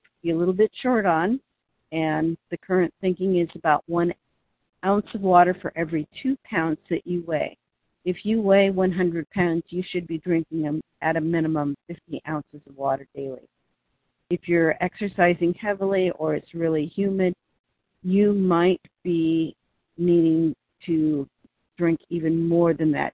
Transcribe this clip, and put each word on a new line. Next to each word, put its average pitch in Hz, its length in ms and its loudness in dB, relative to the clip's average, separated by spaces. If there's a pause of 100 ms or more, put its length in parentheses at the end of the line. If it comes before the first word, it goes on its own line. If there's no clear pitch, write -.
(220)
be 170 80 -2
a 165 40 0
little 175 200 0
bit 214 160 2 (100)
short 247 240 0
on, 185 340 2 (540)
and 160 460 -2 (120)
the 175 60 -6
current 185 460 0
thinking 185 360 0
is 170 160 0
about 151 320 0
one 170 280 -2 (680)
ounce 202 300 0
of 214 80 -10
water 180 400 6
for - 160 -10
every 160 320 -4 (140)
two 262 200 -2
pounds 165 360 -2 (100)
that 165 180 -4
you 175 200 -4
weigh. 156 280 -4 (520)
If 180 180 -4
you 220 160 0
weigh 196 300 4
one 185 220 2
hundred 170 360 -2
pounds, 170 400 0
you 180 180 -4
should 175 200 -6
be 165 100 -6
drinking 165 460 -2
them 151 180 -4 (220)
at 160 160 0
a - 20 0
minimum 156 560 -2 (100)
fifty 165 400 -12
ounces 147 400 -10
of 139 120 -20
water 135 360 -4
daily. 131 320 -12 (840)
If 175 160 -4
you're 165 340 2
exercising 180 800 0
heavily 196 520 -2
or 156 240 -2
it's - 180 -12
really 160 320 -2
humid, 190 480 -2 (680)
you 202 280 4
might 180 480 2 (220)
be 165 540 -2 (420)
needing 165 560 2 (320)
to 156 420 0 (480)
drink 165 220 0 (120)
even 165 380 0
more 170 240 4
than 156 200 0
that 143 220 -4